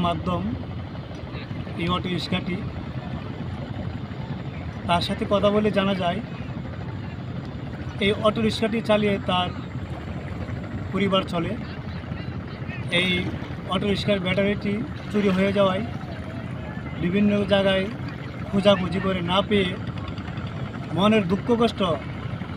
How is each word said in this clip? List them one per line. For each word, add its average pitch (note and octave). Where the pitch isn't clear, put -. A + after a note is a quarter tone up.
মাধ্যম F3
এই E3+
অটো F3+
রিক্সাটি। F3+
তার F3
সাথে G3+
কথা G3+
বলে G#3+
জানা G3
যায়, F3
এই G3+
অটো A3
রিক্সাটি A3
চালিয়ে G#3
তার F3+
পরিবার F#3+
চলে। E3+
এই F3+
অটো F#3+
রিক্সার G3
ব্যাটারিটি G3+
চুরি G3+
হয়ে G3
যাওয়ায় F#3+
বিভিন্ন G3+
জায়গায় G3
খোঁজাখুঁজি F#3+
করে F#3
না F#3
পেয়ে G3
মনের G#3
দুঃখ G3
কষ্ট A3